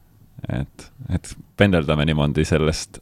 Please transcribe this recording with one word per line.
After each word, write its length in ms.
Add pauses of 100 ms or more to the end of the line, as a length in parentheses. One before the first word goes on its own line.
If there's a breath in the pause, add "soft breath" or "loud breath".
(520)
Et, 360 (260)
et 180 (240)
pendeldame 480
niimoodi 400
sellest 580